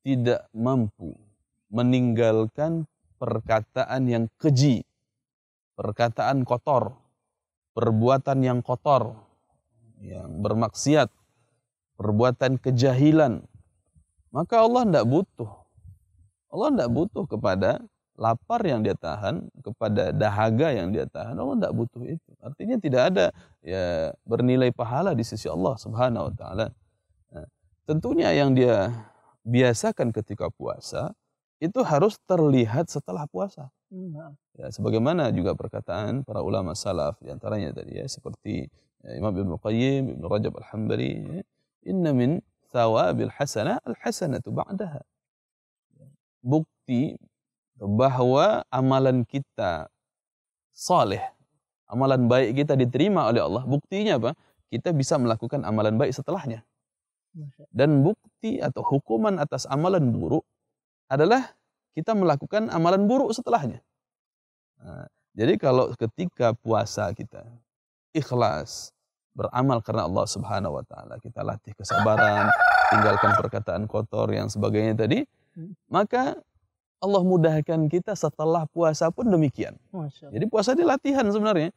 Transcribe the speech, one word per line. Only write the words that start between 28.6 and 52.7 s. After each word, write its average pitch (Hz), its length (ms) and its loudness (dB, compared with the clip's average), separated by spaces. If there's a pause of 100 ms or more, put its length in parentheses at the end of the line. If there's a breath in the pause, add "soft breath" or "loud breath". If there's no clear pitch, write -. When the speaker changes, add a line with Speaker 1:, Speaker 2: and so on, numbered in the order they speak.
Speaker 1:
biasakan 123 680 2
ketika 104 400 -6
puasa - 600 -8 (440)
itu 185 240 -4
harus 208 420 2
terlihat 143 680 2
setelah 165 380 -8
puasa. 185 420 -10 (180)
Speaker 2:
Hmm. 165 480 -14 (180)
Speaker 1:
Ya, - 160 -14
sebagaimana 117 640 0
juga 90 240 -2
perkataan 107 720 -6
para 110 160 -8
ulama 92 340 -4
salaf, 82 460 -4
di 64 80 -18
antaranya 104 420 -6
tadi, - 240 -14
ya, - 120 -10
seperti, - 600 -10 (320)
ya, - 160 -18
Imam 92 160 -4
Ibnu 92 260 -4
Qayyim, 123 600 -2
Ibnu 73 100 -12
Rajab 104 300 -2
Al-Hambali, 110 560 -4 (100)
ya, 156 200 -10 (420)
"Inna 185 260 -2
min 135 300 2 (320)
thawabil 117 580 2
hasanah 143 540 -4
al-hasanatu 180 640 -6
ba'daha." 151 540 -8 (1400)
Bukti 131 760 -2 (580)
bahwa 127 920 2
amalan 131 520 2
kita 95 680 -6 (800)
saleh, 110 500 2 (640)
amalan 127 420 2
baik 123 300 4
kita 143 180 2